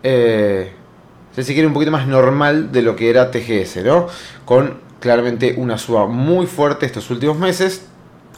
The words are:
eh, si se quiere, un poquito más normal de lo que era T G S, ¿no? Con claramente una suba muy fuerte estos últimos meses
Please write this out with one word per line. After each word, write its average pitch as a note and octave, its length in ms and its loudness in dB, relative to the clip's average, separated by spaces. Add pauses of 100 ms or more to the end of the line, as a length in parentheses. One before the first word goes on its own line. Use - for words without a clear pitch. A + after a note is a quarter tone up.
eh, G#2+ 680 0 (640)
si C3 80 -6
se C3+ 100 -6
quiere, D#3 140 2
un D3 60 0
poquito D3 180 0
más C#3 160 -2
normal C#3+ 640 2
de B2+ 100 2
lo A2+ 140 0
que A2+ 140 0
era B2 200 4
T A#2+ 160 -6
G G#2+ 160 -2
S, F#2 220 -8
¿no? E3+ 240 2 (380)
Con C3+ 340 2 (200)
claramente A#2+ 580 0
una A#2+ 200 -4
suba G#2+ 300 0
muy D#3 400 0
fuerte C#3+ 400 -2
estos A#2+ 240 -8
últimos C#3+ 260 -2
meses F#3 480 -2 (520)